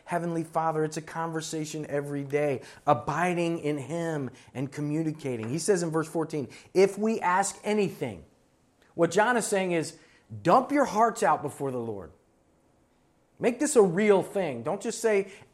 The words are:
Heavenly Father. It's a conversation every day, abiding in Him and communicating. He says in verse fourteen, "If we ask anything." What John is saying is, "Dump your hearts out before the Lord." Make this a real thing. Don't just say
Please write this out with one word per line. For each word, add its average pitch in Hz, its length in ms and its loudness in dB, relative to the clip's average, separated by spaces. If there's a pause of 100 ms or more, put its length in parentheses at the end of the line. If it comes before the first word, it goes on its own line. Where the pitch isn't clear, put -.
Heavenly 170 380 -2
Father. 160 400 -2
It's 156 140 -2
a 165 40 -6
conversation 156 880 -6
every 143 360 -4
day, 143 380 0 (260)
abiding 165 720 0
in 147 180 -2
Him 151 520 -4 (220)
and 135 200 -6
communicating. 147 760 -4
He 156 120 -2
says 175 240 2
in 160 80 -2
verse 160 160 -2
fourteen, 156 400 -4 (260)
"If 196 240 4
we 220 220 0
ask 185 420 0
anything." 156 640 -2 (720)
What 165 160 2
John 220 240 4
is 220 100 0
saying 190 240 0
is, 165 240 -2 (480)
"Dump 254 300 4
your 285 140 4
hearts 214 360 2
out 156 180 4
before 143 300 -6
the 127 80 -4
Lord." 101 320 -8 (1300)
Make 240 220 0
this 294 160 0
a 226 60 10
real 196 420 4
thing. 143 400 -4
Don't 190 160 -4
just 226 200 -6
say 202 300 2 (240)